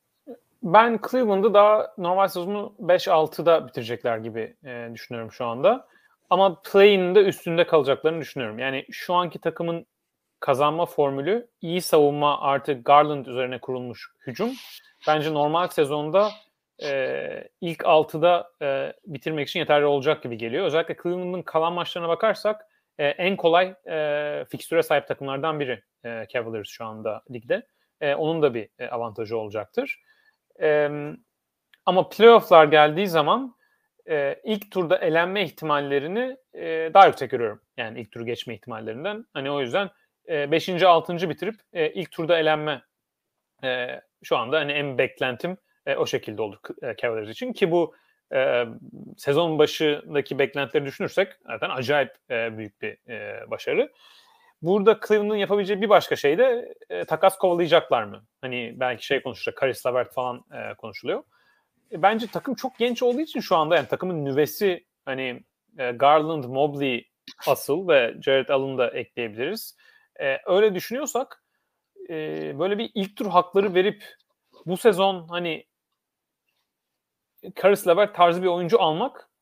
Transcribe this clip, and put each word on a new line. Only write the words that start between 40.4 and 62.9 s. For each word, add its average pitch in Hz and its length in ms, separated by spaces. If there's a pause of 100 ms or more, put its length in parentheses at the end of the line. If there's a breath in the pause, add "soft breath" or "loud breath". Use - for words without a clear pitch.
beşinci, 165 360
altıncı 170 440
bitirip, 180 240 (180)
e, 156 200
ilk 175 180
turda 165 280
elenme, 151 440 (800)
e, 127 360 (220)
şu - 140
anda 127 220
hani 147 140
en 143 260
beklentim, 131 580 (300)
e, 139 100
o 147 100
şekilde 110 360
oldu, 101 180 (220)
e, 123 140
Cavaliers 110 340
için 254 220
ki 185 180
bu, 170 240 (400 soft breath)
e, 131 300 (520)
sezon 156 420
başındaki 147 800
beklentileri 139 480
düşünürsek 185 460 (140)
zaten 156 240
acayip, 131 400 (200)
e, 113 280
büyük 107 240
bir, - 280
e, 107 400
başarı. 143 420 (720 soft breath)
Burada 202 460
Cleveland'ın 208 280
yapabileceği 196 440
bir 214 80
başka 170 280
şey 151 220
de, 247 360 (160)
e, 175 140
takas 185 340
kovalayacaklar 165 640
mı? 101 200 (160)
Hani 123 360
belki 123 300
şey 135 160
konuşacak, 117 380
Caris 127 260
LeVert 123 280
falan, 123 380
e, 110 220
konuşuluyor. 123 480 (680)
E, 165 100
bence 220 240
takım 214 280
çok - 240
genç 240 240